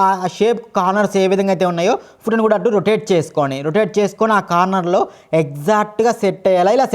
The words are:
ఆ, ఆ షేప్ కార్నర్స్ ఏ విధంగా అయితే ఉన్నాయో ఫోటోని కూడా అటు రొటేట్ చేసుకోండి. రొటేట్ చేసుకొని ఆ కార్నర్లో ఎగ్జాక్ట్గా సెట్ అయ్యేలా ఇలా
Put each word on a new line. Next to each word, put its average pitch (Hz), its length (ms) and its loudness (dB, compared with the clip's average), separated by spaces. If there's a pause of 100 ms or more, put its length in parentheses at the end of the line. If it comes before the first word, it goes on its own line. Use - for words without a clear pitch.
ఆ, 190 40 4 (180)
ఆ 180 120 -4
షేప్ 226 240 0 (180)
కార్నర్స్ 196 440 0
ఏ - 100 2
విధంగా 196 220 0
అయితే 180 160 0
ఉన్నాయో 175 220 0 (300)
ఫోటోని 226 240 0
కూడా 214 120 2
అటు 208 180 0
రొటేట్ 208 340 0
చేసుకోండి. 147 560 -2
రొటేట్ 214 320 0
చేసుకొని 208 400 0
ఆ - 20 2 (120)
కార్నర్లో 185 500 0 (400)
ఎగ్జాక్ట్గా 208 680 -2 (100)
సెట్ 190 300 -2
అయ్యేలా 185 240 4
ఇలా 262 180 2